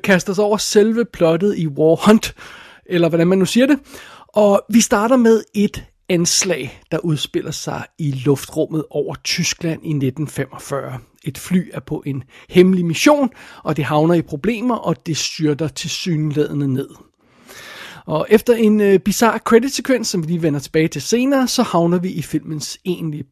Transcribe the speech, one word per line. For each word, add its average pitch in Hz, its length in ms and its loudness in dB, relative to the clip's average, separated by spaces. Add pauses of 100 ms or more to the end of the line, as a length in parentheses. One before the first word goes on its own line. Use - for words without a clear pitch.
kaste 190 260 2
os 180 80 -2
over 208 180 2
selve 220 480 2
plottet 170 540 0
i 165 80 -2
War 156 400 2
Hunt, 220 280 4 (520)
eller 170 220 2
hvordan 165 180 2
man 190 120 4
nu 185 60 2
siger 240 220 4
det. 285 120 4 (500)
Og 202 400 4
vi 226 120 4
starter 233 360 2
med 226 260 6 (120)
et 208 300 -2 (240)
anslag, 170 720 -2 (100)
der 160 80 -2
udspiller 160 520 -4
sig 151 340 -8 (140)
i 151 120 -2
luftrummet 143 800 -2
over 147 240 -4 (100)
Tyskland - 600 -4
i 160 80 -4
nitten 135 360 -2
femogfyrre. 131 680 -8 (260)
Et 135 140 -10
fly - 340 -2
er 147 80 -12
på - 260 -8
en 135 160 -6 (260)
hemmelig 180 380 4
mission, 277 440 0 (320)
og 156 140 -4
det 151 80 -2
havner 156 300 2
i 160 80 2
problemer, 214 540 -4
og - 300 -6
det 156 100 -4
styrter 151 520 -4
tilsyneladende 147 1040 -4
ned. 139 140 -4 (1160)
Og 160 240 -2
efter 226 240 4
en, 214 260 4
øh, 196 180 4
bizarre 214 400 0
creditsekvens, 240 720 0
som 180 140 -4
vi 151 40 -8
lige 165 160 -2
vender 147 180 0
tilbage 160 280 -2
til 147 140 -8
senere, 254 460 0
så 247 140 0
havner 170 360 2
vi 180 120 -4
i 170 120 -4
filmens - 600 -8
egentlige 170 480 -6